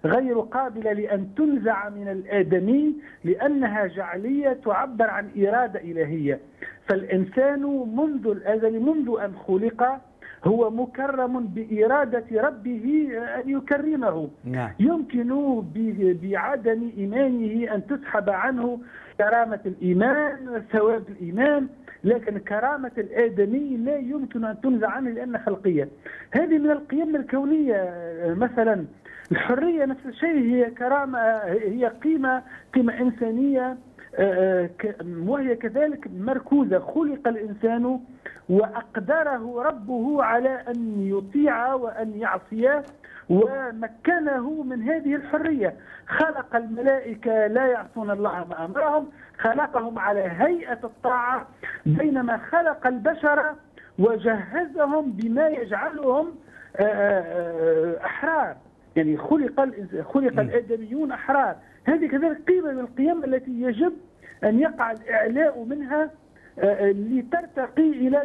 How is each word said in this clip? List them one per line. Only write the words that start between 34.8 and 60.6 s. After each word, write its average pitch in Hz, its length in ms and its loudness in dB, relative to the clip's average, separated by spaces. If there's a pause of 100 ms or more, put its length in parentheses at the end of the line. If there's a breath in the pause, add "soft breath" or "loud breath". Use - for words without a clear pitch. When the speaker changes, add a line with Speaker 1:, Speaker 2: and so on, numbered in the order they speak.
Speaker 1:
وهي 262 280 0
كذلك 277 520 -2 (120)
مركوزة. 262 600 2
خلق 294 480 0
الإنسان 233 720 0 (500 loud breath)
وأقدره 240 1120 0
ربه 254 600 0
على 240 260 4
أن 233 580 -4
يطيع 240 640 2
وأن 226 440 -4
يعصيه، 220 640 0 (460 loud breath)
ومكنه 262 1300 0
من 254 200 -6
هذه 294 320 0
الحرية. 294 600 -2 (320 loud breath)
خلق 302 480 -2
الملائكة 226 920 2
لا 240 180 2
يعصون 226 460 -2
الله 196 380 -2
ما 165 160 -6
أمرهم، 294 420 0 (300 loud breath)
خلقهم 233 640 -2
على 202 200 0
هيئة 247 640 0
الطاعة، 247 640 -2 (380 loud breath)
بينما 247 520 2
خلق 311 500 0
البشر 294 680 0 (440 loud breath)
وجهزهم 247 1120 0
بما 226 360 0
يجعلهم، 277 880 -2 (420 loud breath)
آه، 196 60 2
آه، 170 1200 2
أحرار. 269 500 -2 (400)
يعني 156 220 2
خلق 277 440 2
الإنس-، 196 400 -2 (120)
خلق 269 200 2
Speaker 2:
مم. - 60 2
Speaker 1:
الآدميون 233 720 -2